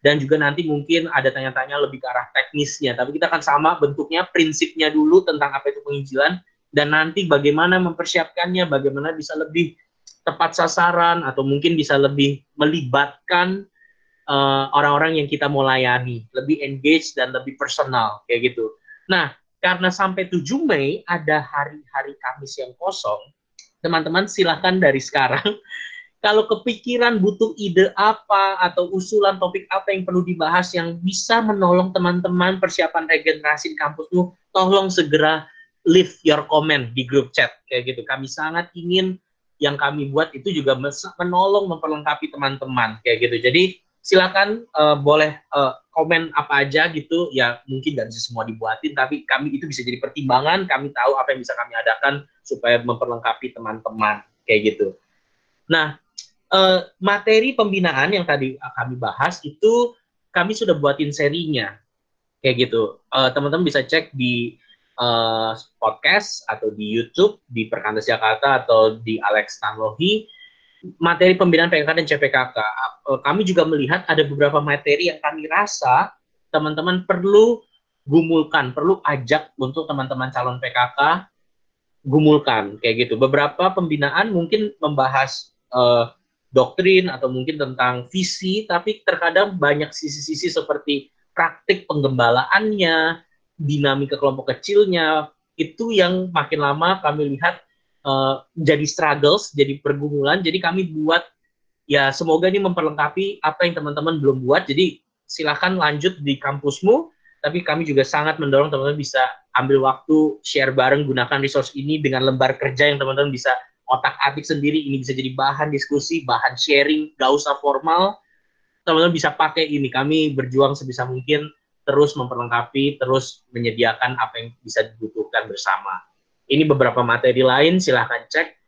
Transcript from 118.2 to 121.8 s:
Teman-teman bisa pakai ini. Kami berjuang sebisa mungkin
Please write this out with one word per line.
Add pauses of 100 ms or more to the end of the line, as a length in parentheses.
Teman-teman
bisa
pakai
ini.
Kami
berjuang
sebisa
mungkin (300)